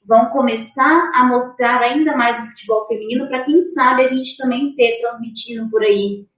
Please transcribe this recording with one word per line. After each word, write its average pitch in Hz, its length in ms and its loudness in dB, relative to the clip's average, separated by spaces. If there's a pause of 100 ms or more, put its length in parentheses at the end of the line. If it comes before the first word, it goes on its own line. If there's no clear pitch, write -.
vão 226 240 4
começar 262 840 0
a 247 120 4
mostrar 247 540 0
ainda 294 360 0
mais 233 220 0
o 220 80 -10
futebol 214 400 -4
feminino, 233 420 -6
pra 254 140 -6
quem 294 180 2
sabe 254 420 2
a 262 40 4
gente 262 300 -4
também 269 380 -2
ter 233 260 2
transmitindo 233 720 -8
por 214 120 0
aí, 202 440 0 (120)